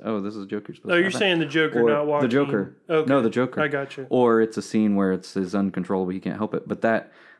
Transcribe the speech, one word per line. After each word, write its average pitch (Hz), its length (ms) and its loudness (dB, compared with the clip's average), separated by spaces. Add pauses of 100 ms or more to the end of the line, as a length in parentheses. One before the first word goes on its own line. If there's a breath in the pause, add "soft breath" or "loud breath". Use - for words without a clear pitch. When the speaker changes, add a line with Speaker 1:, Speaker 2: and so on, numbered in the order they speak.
Speaker 1:
oh, 107 180 -4
this 104 140 -8
is 101 120 -10
Joker 104 280 -10
supposed - 160 -8
Speaker 2:
Oh, 170 60 4
Speaker 1:
to 175 40 4
Speaker 2:
you're 190 100 4
Speaker 1:
happen. 123 100 -4
Speaker 2:
saying 185 180 2
the 160 80 0
Joker 147 360 0
Speaker 1:
Or 117 60 6
Speaker 2:
not 147 200 2
walking. 143 200 2
Speaker 1:
the 113 40 -2
Joker. 110 420 0 (160)
Speaker 2:
Okay. 156 180 2
Speaker 1:
No, 135 140 4
the 113 80 2
Joker. - 300 -2
Speaker 2:
I 151 80 0
gotcha. 139 420 -6
Speaker 1:
Or 120 300 4
it's 110 160 0
a 104 60 -6
scene 107 340 2
where 95 160 2
it's 90 220 -6
his 95 200 -4
uncontrollable, 95 560 -2
he 95 80 -6
can't - 180 -8
help 104 160 -4
it. - 140 -6
But 101 160 -8
that 113 300 0 (280 loud breath)